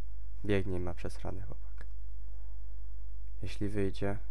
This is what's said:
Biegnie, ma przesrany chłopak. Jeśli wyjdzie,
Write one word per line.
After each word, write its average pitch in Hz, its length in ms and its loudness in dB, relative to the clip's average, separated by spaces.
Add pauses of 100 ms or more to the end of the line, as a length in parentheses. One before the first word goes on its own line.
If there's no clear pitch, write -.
(440)
Biegnie, 95 360 0
ma 87 140 0
przesrany 92 480 0
chłopak. - 440 0 (1600)
Jeśli 101 260 0
wyjdzie, 101 500 0 (120)